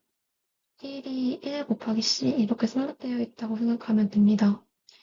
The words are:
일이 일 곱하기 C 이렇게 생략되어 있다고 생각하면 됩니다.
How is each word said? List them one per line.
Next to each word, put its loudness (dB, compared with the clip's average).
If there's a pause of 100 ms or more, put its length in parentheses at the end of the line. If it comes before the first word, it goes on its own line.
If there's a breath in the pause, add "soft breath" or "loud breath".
(840)
일이 -4
일 -6
곱하기 -2
C -2
이렇게 0
생략되어 -4
있다고 -6
생각하면 0
됩니다. 4 (400 soft breath)